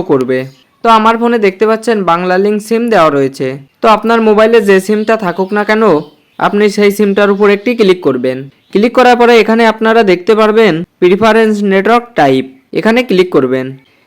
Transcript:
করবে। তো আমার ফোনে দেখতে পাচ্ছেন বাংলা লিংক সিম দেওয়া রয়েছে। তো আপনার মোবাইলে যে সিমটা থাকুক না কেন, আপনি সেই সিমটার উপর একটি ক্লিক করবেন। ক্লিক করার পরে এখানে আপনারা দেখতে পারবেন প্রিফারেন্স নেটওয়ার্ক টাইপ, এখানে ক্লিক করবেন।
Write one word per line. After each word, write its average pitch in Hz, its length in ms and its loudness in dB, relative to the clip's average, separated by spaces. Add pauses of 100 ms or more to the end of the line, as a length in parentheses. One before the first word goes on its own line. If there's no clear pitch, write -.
(120)
করবে। 127 280 -2 (440)
তো 233 40 0 (100)
আমার 220 240 2
ফোনে 240 240 0
দেখতে 196 240 -2
পাচ্ছেন 220 280 -2 (140)
বাংলা 180 320 -2
লিংক 208 240 -2
সিম 226 160 -2 (100)
দেওয়া 165 240 4
রয়েছে। 135 300 -4 (340)
তো - 40 -2 (100)
আপনার 226 320 0
মোবাইলে 220 300 4 (120)
যে 190 80 4 (100)
সিমটা 214 280 -2 (100)
থাকুক 185 320 -4
না 208 120 -2
কেন, 214 140 0 (640)
আপনি 208 180 0 (100)
সেই 208 220 0
সিমটার 202 360 0
উপর 208 140 0 (100)
একটি 220 220 -2
ক্লিক 185 280 2
করবেন। 127 300 -4 (340)
ক্লিক 220 260 0
করার 247 240 4
পরে 233 200 4
এখানে 226 220 0 (100)
আপনারা 220 280 0 (100)
দেখতে 180 280 0
পারবেন 214 340 2 (280)
প্রিফারেন্স 214 540 2 (180)
নেটওয়ার্ক 214 320 0 (140)
টাইপ, 135 260 0 (340)
এখানে 220 200 0 (100)
ক্লিক 180 260 0
করবেন। 131 300 -2 (420)